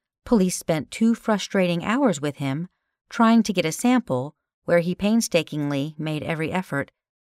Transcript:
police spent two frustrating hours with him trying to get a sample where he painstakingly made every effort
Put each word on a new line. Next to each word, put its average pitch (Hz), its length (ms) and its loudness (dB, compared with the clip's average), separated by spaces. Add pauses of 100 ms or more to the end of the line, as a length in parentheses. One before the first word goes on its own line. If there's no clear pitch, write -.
(240)
police 185 320 2
spent 156 340 -4
two 226 240 2
frustrating 190 680 -2
hours 220 340 0
with 143 200 -6
him 143 320 -4 (400)
trying 226 320 4
to 208 100 -2
get 175 140 0
a 156 60 -2
sample 156 640 0 (300)
where 175 160 4
he 175 140 -2
painstakingly 156 1040 -2
made 151 240 -4
every 160 280 -4
effort 160 420 -4 (300)